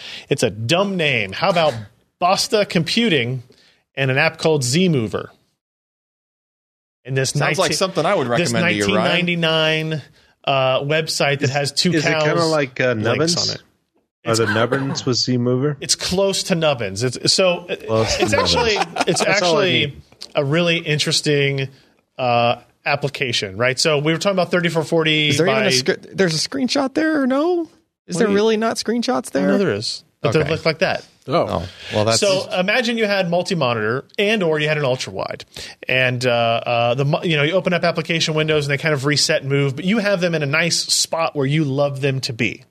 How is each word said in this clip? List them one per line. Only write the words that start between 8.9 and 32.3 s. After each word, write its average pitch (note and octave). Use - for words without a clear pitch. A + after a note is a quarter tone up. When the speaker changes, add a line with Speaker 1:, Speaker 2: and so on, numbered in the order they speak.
Speaker 2:
Ryan. -
Speaker 1:
nineteen F3
ninety-nine, D#3
uh, C3
website D3
that -
Speaker 3:
Is, C3
Speaker 1:
has C#3+
two F3+
Speaker 3:
is D#3+
it E3
Speaker 1:
cows D#3
Speaker 3:
kinda E3
like, D3+
uh, B2+
Speaker 1:
links G#2+
Speaker 3:
Nubbins? D#3
Speaker 1:
on -
it. -
Speaker 3:
Are A2+
Speaker 1:
It's A2
Speaker 3:
the A2+
Nubbins C3+
with B2
Z B2+
Mover? B2+
Speaker 1:
It's -
close F#3+
to F#3+
Nubbins. A#2
It's, -
so, F3+
uh, A#2
Speaker 3:
Close A2
to -
Speaker 1:
it's -
actually, A#4+
Speaker 3:
Nubbins. -
Speaker 1:
it's -
Speaker 3:
That's G3
all E3+
I D3
Speaker 1:
actually D#3+
Speaker 3:
need. C3+
Speaker 1:
a D3
really E3
interesting, C#3+
uh, A#2+
application, C3
right? B2+
So D#3
we D3+
were D#3+
talking G3
about E3+
thirty-four E3
forty D#3
Speaker 2:
Is B2+
there C#3+
even C3
Speaker 1:
by -
Speaker 2:
a C3
sc-, C3
there's E3
a D3+
screenshot C4+
there D#4
or C4
no? D#4+
Is F3+
Speaker 1:
What -
Speaker 2:
there A3+
Speaker 1:
do G3+
you G3
Speaker 2:
really G#3+
not A3+
screenshots A#3+
there? -
Speaker 1:
No, G3
there F3+
is. -
But C#3+
Speaker 2:
Okay. D3+
Speaker 1:
they C#3+
look D3
like -
that. D#3
Speaker 4:
Oh. C#3
Speaker 2:
Oh, F2+
well, G#2+
that's A2+
Speaker 1:
So F#3+